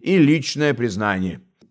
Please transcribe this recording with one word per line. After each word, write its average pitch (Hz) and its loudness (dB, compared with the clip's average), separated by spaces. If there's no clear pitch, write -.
и 190 0
личное 147 2
признание. 101 -4